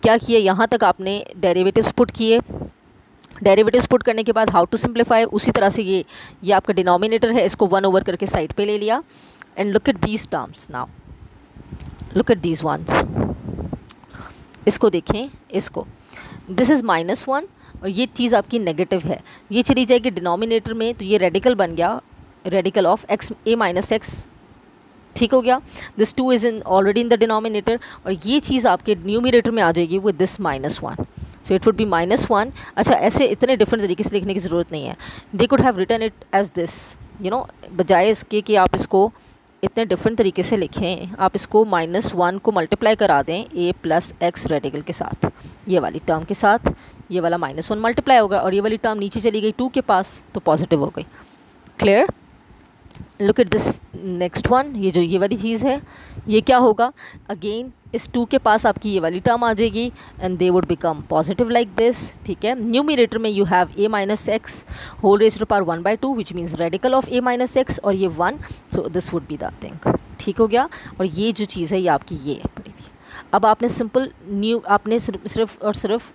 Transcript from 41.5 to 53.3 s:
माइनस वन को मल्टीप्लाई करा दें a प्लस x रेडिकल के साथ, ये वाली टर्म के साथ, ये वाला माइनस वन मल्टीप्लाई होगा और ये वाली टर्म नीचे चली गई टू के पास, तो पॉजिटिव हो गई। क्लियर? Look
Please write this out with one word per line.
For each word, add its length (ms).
माइनस 500
वन 220
को 140
मल्टीप्लाई 440
करा 340
दें 160
a 280
प्लस 300
x 280
रेडिकल 300
के 120
साथ, 360
ये 100
वाली 280
टर्म 160
के 100
साथ, 400
ये 80
वाला 180
माइनस 340
वन 80
मल्टीप्लाई 380
होगा 220
और 140
ये 80
वाली 160
टर्म 220
नीचे 220
चली 200
गई 160
टू 120
के 120
पास, 400
तो 60
पॉजिटिव 440
हो 120
गई। 100
क्लियर? 340
Look 180